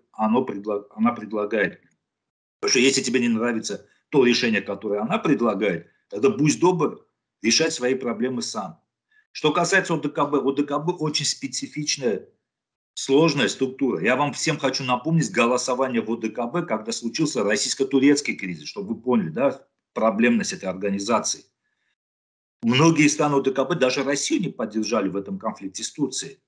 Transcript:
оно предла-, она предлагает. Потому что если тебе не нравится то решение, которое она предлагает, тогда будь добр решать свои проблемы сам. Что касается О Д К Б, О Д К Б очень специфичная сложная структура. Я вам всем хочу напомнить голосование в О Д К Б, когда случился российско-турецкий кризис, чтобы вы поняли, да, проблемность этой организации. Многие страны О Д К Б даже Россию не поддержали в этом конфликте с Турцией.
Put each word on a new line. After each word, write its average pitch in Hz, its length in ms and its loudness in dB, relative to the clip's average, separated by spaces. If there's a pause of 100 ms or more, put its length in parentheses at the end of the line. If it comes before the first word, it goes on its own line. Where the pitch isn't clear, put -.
(140)
оно 110 320 2
предла-, 101 400 -6 (100)
она 113 160 2
предлагает. 104 680 -2 (800)
Потому 101 80 0
что 127 100 4
если 131 220 4
тебе 123 180 0
не 120 80 2
нравится 113 580 -2 (220)
то 135 160 4
решение, 117 380 2
которое 101 400 -4
она 156 160 -2
предлагает, 110 720 0 (200)
тогда 107 220 0
будь 143 280 2
добр 165 480 0 (360)
решать 131 320 2
свои 123 220 0
проблемы 120 460 -4
сам. 98 380 -10 (540)
Что 151 180 0
касается 175 420 2
О 156 40 2
Д 147 100 -4
К 143 180 -2
Б, 143 140 0
О 127 140 0
Д 143 100 0
К 143 160 -4
Б 165 140 -2
очень 147 320 -4
специфичная 139 1040 -4 (760)
сложная 143 440 4
структура. 123 560 -2
Я 120 120 2
вам 139 180 0
всем 147 260 -2
хочу 139 240 -2
напомнить 127 480 0
голосование 123 680 0
в 107 100 -4
О 117 60 -2
Д 110 120 -4
К 120 180 -6
Б, 165 180 -4
когда 110 260 -4
случился 117 520 -2
российско-турецкий 131 920 2
кризис, 82 320 -8
чтобы 104 280 -8
вы - 60 -10
поняли, 113 280 2
да, 127 320 0 (320)
проблемность 113 580 2
этой 92 140 -10
организации. 98 800 -2 (1160)
Многие 147 460 6
страны 143 280 2
О 135 60 4
Д 135 100 2
К 135 120 0
Б 165 120 -2
даже 127 280 2
Россию 143 380 -2
не 170 80 -2
поддержали 107 580 -2
в 90 80 -4
этом 98 240 -6
конфликте 104 420 -10
с - 120 -8
Турцией. - 540 -6